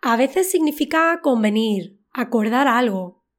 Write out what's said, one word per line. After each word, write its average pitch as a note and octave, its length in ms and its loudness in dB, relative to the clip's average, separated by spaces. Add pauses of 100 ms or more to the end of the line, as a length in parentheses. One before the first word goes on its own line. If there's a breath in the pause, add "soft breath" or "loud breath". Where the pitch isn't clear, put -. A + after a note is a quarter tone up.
A A#3 140 0
veces C#4 340 0
significa D#4+ 720 0
convenir, G#3+ 760 0 (120)
acordar A#3+ 560 0
algo. G#3+ 580 -2 (140)